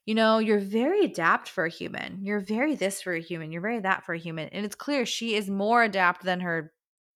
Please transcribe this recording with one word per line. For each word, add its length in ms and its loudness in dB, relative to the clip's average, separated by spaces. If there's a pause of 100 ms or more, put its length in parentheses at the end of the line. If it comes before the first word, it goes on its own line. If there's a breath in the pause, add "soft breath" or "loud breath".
you 100 0
know, 240 6
"You're 200 4
very 440 2
adept 460 2
for 160 -2
a 40 0
human. 540 -10
You're 160 -2
very 360 0
this 260 -2
for 120 -4
a 60 -2
human. 320 -8
You're 100 -6
very 180 -2
that 260 0
for 80 -6
a 60 -4
human." 300 -6
And 160 -6
it's 100 -8
clear 300 -2
she 300 -2
is 140 -2
more 340 4
adept 400 2
than 160 0
her 320 -4 (440)